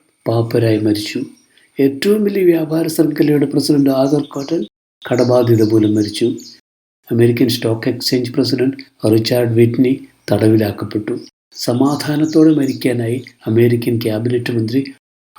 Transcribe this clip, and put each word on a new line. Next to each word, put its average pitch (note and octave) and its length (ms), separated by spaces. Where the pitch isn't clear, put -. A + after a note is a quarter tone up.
പാപ്പരായി A#2 520
മരിച്ചു. G#2 420
ഏറ്റവും G3 440
വലിയ G3 200
വ്യാപാര D#3+ 440
ശൃംഖലയുടെ D3 580
പ്രസിഡന്റ് C#3 440
ആർതർ C#3 320
കോട്ടൺ D#3+ 440
കടബാധ്യത A#2+ 600
മൂലം G#2+ 240
മരിച്ചു. G#2+ 300
അമേരിക്കൻ A#2+ 380
സ്റ്റോക്ക് A2+ 400
എക്സ്ചേഞ്ച് B2 440
പ്രസിഡന്റ് C3 420
റിച്ചാർഡ് A2+ 400
വിറ്റ്നി A#2+ 460
തടവിലാക്കപ്പെട്ടു. A2 880
സമാധാനത്തോടെ D3 960
മരിക്കാനായി B2 760
അമേരിക്കൻ A#2+ 500
ക്യാബിനറ്റ് A#2 560
മന്ത്രി A#2 400